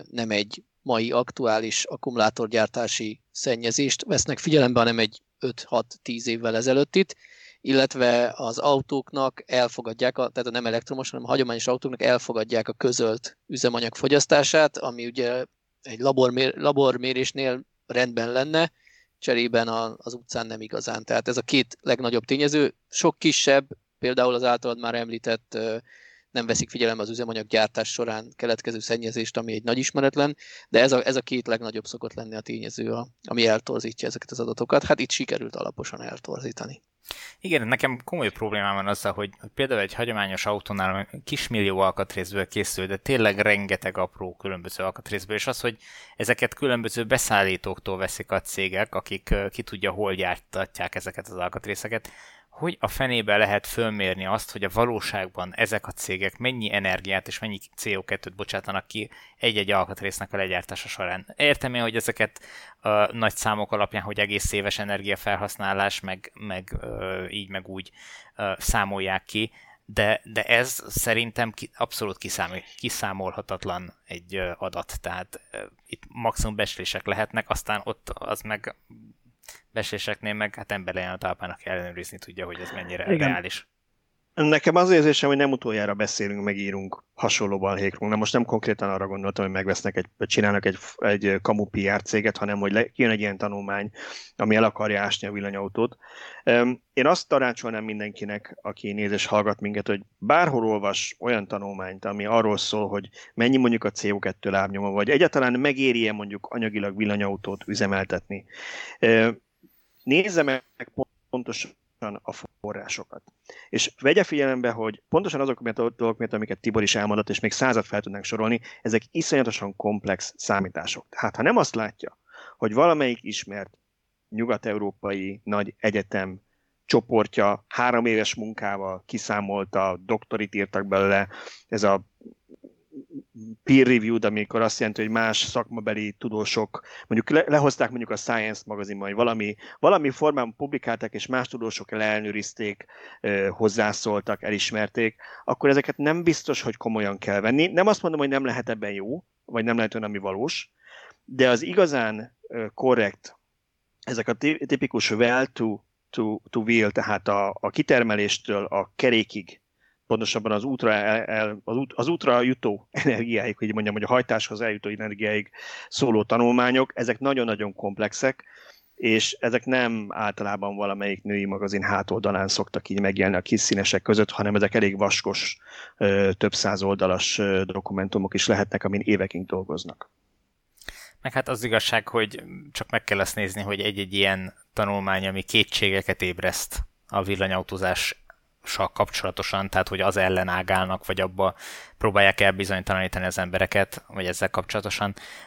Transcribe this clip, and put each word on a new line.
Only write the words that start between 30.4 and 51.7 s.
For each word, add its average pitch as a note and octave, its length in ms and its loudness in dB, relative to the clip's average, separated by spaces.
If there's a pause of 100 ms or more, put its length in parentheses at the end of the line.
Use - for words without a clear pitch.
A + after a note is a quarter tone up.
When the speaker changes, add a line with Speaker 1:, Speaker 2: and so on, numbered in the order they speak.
Speaker 1:
de - 100 6
ez C3+ 120 8
a, B2+ 140 4
ez C3 100 2
a C3 60 2
két B2 260 -4
legnagyobb A2+ 380 -4
szokott A#2 280 -10
lenni A2 220 -12
a G#2+ 60 -8
tényező, A2+ 500 -6
a, A#2 160 -6 (160)
ami A#2 220 4
eltorzítja A2+ 600 2
ezeket - 240 -10
az B2 80 -8
adatokat. A#2 440 2
Hát - 160 2
itt C3 120 -4
sikerült - 440 -4
alaposan - 460 -8
eltorzítani. B2+ 800 -10 (580)
Speaker 2:
Igen, D3+ 280 0
nekem B2+ 360 0
komoly D3 260 -2
problémám G2+ 460 -2
van G2 120 -2
azzal, G2+ 240 -2
hogy, G2+ 180 -6 (100)
hogy A2 100 -18
például C3 300 0
egy G2 140 -2
hagyományos G#2 520 -2
autónál G2 600 -2 (160)
kismillió G2+ 560 0
alkatrészből F#2+ 680 0
készül, F#2+ 380 -4
de F#2+ 120 -4
tényleg A2 420 2
rengeteg G2+ 580 2
apró F#2 380 -6
különböző F#2+ 480 -8
alkatrészből, F#2+ 520 -6
és G#2 120 -2
az, B2+ 120 -4
hogy A#2 180 -4 (380)
ezeket - 380 0
különböző A#2+ 500 -2
beszállítóktól G2 960 0
veszik F#2+ 340 -4
a F#2+ 100 2
cégek, F#2+ 540 -2
akik, - 340 -8
ö, - 200 2
ki - 120 -8
tudja, G2 300 -4
hol G2 220 -2
gyártatják F#2 840 -4
ezeket - 320 -10
az G2+ 100 -14
alkatrészeket, G2+ 720 -6 (420)